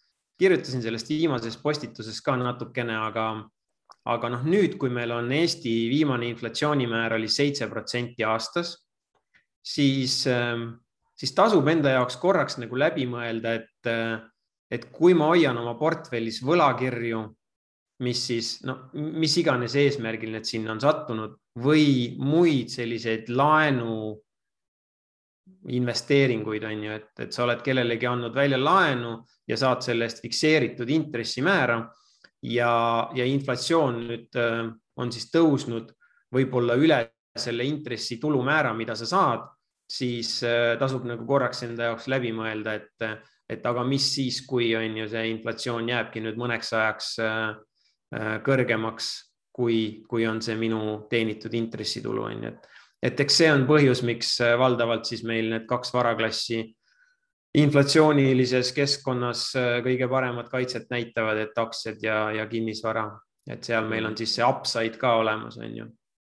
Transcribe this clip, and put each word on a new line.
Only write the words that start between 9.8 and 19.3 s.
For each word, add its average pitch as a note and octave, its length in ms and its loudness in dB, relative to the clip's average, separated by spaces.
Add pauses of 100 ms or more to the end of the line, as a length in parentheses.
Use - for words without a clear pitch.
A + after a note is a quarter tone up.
ähm, A#2 480 -2 (340)
siis - 240 -8
tasub F#3 300 6
enda C#3+ 320 4
jaoks B2 180 0
korraks F3 400 2
nagu A#2+ 220 -6
läbi D3 260 2
mõelda, A#2 540 -4
et, - 320 -8
äh, A2+ 260 -2 (540)
et A#2+ 180 -8
kui F3 240 6
ma D#3 160 4
hoian D3+ 300 4
oma A#2 160 -4
portfellis A#2+ 720 -2
võlakirju, A#2+ 800 2 (760)
mis B2 300 -2
siis, A#2 340 -4
no, C3 280 -8
mis D3+ 440 -2